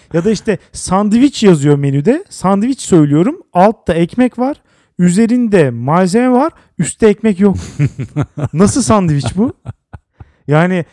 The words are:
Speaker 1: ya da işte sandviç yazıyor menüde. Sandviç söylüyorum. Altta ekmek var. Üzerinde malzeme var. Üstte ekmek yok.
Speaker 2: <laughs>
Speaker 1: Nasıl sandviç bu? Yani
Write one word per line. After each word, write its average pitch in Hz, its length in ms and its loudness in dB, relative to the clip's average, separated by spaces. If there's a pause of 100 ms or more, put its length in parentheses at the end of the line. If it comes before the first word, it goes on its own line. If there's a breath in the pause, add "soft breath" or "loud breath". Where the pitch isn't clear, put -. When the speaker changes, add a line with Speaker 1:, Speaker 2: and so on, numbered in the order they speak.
(120 soft breath)
Speaker 1:
ya 165 120 -2
da 214 60 0
işte 202 280 -4 (140 soft breath)
sandviç 214 680 0
yazıyor 147 340 4
menüde. 143 520 0
Sandviç 202 520 -4
söylüyorum. 165 560 2 (160)
Altta 185 420 0
ekmek 202 440 -2
var. 262 180 -4 (420)
Üzerinde 202 720 2
malzeme 175 600 0
var. 262 220 0 (260 soft breath)
Üstte 202 300 0
ekmek 208 320 0
yok. 196 160 2 (480)
Speaker 2:
<laughs> - 480 -8
Speaker 1:
Nasıl 202 300 0
sandviç 165 540 0
bu? 226 160 -2 (960 soft breath)
Yani 170 440 0